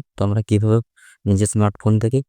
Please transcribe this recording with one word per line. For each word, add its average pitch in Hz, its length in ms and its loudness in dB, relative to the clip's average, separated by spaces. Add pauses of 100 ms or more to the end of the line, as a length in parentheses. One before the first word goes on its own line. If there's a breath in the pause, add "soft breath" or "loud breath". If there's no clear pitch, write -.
(120)
তো - 120 -10
আমরা 101 200 0
কীভাবে 107 340 0 (480 soft breath)
নিজের 101 240 2
স্মার্টফোন 107 500 0
থেকে 117 300 -2